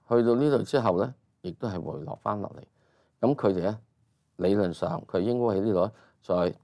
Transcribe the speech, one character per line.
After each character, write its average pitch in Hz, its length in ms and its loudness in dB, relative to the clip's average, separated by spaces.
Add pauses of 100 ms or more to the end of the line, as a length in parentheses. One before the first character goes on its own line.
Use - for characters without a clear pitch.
去 120 140 4
到 117 140 4
呢 143 200 2
度 113 60 0
之 135 160 0
後 101 200 2
咧， 120 140 -2 (300)
亦 90 80 -8
都 101 160 -8
係 92 140 -6
回 78 240 -8
落 - 180 -10
返 104 180 -4
落 98 160 -8
嚟。 - 60 -18 (580)
噉 127 140 4
佢 127 140 2
哋 98 60 4
咧， 95 240 -2 (580)
理 90 180 2
論 98 180 2
上 82 360 -4
佢 95 100 -2
應 120 220 0
該 120 60 2
喺 98 160 2
呢 110 100 0
度 92 180 2 (320)
再 90 120 -2 (300)